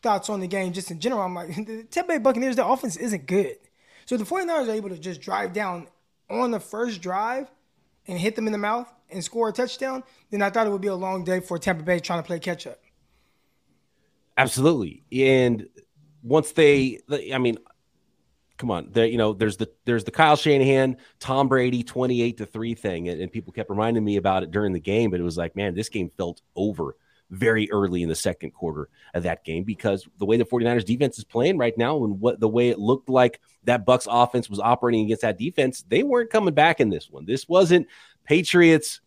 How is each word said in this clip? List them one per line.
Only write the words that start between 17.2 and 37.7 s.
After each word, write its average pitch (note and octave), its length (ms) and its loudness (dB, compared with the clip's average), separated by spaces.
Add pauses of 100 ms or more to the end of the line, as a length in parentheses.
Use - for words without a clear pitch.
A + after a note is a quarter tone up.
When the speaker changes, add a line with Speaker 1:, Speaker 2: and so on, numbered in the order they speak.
Speaker 2:
I C3 60 -2
mean, A#2+ 180 0 (1000)
come A#2+ 120 -6
on, F2 220 -4
there, A2+ 140 4
you A#2 120 0
know, A2 160 2
there's G#2 240 -2
the, A2+ 120 -6 (160)
there's A#2 180 0
the A2 80 -8
Kyle D#3 240 4
Shanahan, C3+ 640 2 (220)
Tom C3+ 280 0
Brady B2 340 2
twenty-eight A#2+ 560 -2
to G#2+ 80 -10
three A2+ 300 -6
thing. F2 340 -4
And, E2+ 120 -6
and F#2 100 -8
people G#2 220 -10
kept - 180 -8
reminding A2 320 0
me G#2 140 0
about F#2+ 260 0
it E2 80 -10
during G2+ 200 0
the F2 80 -2
game, G#2 300 0
but F2+ 100 -2
it F2 40 -2
was E2+ 140 -4
like, E2+ 180 -6
man, G2 180 -4
this G2+ 160 -6
game F2+ 260 -6
felt E2+ 260 -8 (140)
over F2+ 400 -4 (360)
very A2 400 0
early F2+ 320 0
in E2 40 -2
the D#2+ 80 -2
second E2+ 360 -6
quarter D2+ 360 -8 (280)
of F2 80 -2
that E2+ 200 -6
game E2 200 -6
because G2 440 -4 (120)
the G2+ 60 -2
way A2 120 4
the A#2+ 80 2
forty-niners A#2 400 0
defense B2 320 0
is A2 60 -14
playing D#3 340 0
right A#2 180 0
now B2+ 280 0
and G2+ 160 -2
what, A#2 200 0
the A2 80 2
way A#2+ 220 2
it A2+ 80 0
looked A#2 320 0
like B2+ 320 4 (220)
that A#2+ 200 2
Bucs B2 240 4
offense A#2+ 400 2
was G2+ 120 -8
operating A#2 460 2
against G#2+ 180 -2
that G2+ 160 -2
defense, C3 480 -2
they G#3 160 2
weren't A#3+ 260 0
coming G3 240 2
back D#3 260 4
in A#2 100 4
this E2+ 200 -6
one. C#2 160 -16
This B2 240 -4
wasn't F3+ 380 6 (380)